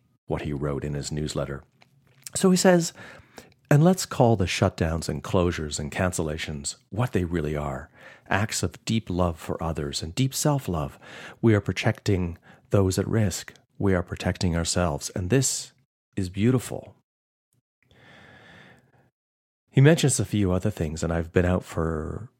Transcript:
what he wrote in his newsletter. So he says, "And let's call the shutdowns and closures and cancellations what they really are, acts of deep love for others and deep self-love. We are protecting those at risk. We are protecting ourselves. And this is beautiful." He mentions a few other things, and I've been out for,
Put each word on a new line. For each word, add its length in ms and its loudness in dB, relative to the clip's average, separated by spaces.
what 160 -4
he 100 -6
wrote 300 -4
in 100 -6
his 180 -6
newsletter. 520 -6
So 160 4
he 60 4
says, 360 4
"And 120 6
let's 220 4
call 300 4
the 100 2
shutdowns 640 0
and 140 -6
closures 560 0
and 120 -6
cancellations 840 -4
what 220 -2
they 120 0
really 320 -2
are, 340 -6
acts 320 0
of 240 -6
deep 240 -2
love 300 0
for 240 -8
others 400 -4
and 100 -10
deep 220 -2
self-love. 640 -2
We 140 6
are 60 2
protecting 760 -2
those 300 2
at 80 -2
risk. 480 -2
We 160 2
are 80 0
protecting 520 -2
ourselves. 600 -2
And 160 -4
this 400 0
is 140 -4
beautiful." 640 -2
He 100 6
mentions 380 6
a 60 0
few 260 2
other 180 0
things, 320 -6
and 100 -2
I've 220 -2
been 120 4
out 180 2
for, 680 -4